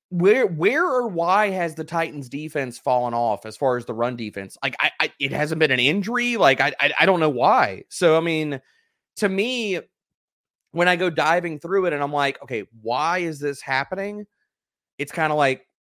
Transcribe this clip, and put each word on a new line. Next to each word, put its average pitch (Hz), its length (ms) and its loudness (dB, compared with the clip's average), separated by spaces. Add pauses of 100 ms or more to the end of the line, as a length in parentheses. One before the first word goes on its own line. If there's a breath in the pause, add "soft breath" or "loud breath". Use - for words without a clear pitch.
(100)
where, 202 360 4
where 190 380 2
or 254 240 0
why 185 420 2
has 175 240 -4
the 151 100 -8
Titans 147 440 -6
defense 139 500 -6
fallen 123 360 0
off 113 320 0
as 107 100 -14
far 131 200 0
as 120 100 -6
the 117 80 -8
run 120 220 -2
defense? 101 460 -10
Like, 139 180 -4
I, 147 100 2 (100)
I, 160 200 0
it 135 120 -6
hasn't 151 280 -2
been 147 120 4
an 127 80 0
injury. 214 560 0
Like, 139 240 4
I, 143 200 2
I, 147 200 2
I 156 60 6
don't 180 140 2
know 156 80 4
why. 131 600 2
So, 160 280 4
I 165 40 4
mean, 156 400 -2 (560)
to 208 120 0
me, 208 520 -2 (880)
when 175 180 2
I 180 80 4
go 180 140 0
diving 160 480 0
through 185 280 0
it 170 60 0
and 143 100 -2
I'm 143 100 -4
like, 143 300 -2
"Okay, 123 220 -6 (180)
why 147 360 -2
is 165 200 -6
this 143 220 -6
happening?" 196 680 -6 (720)
It's 143 140 -8
kinda 156 240 0
like, 135 320 0 (180)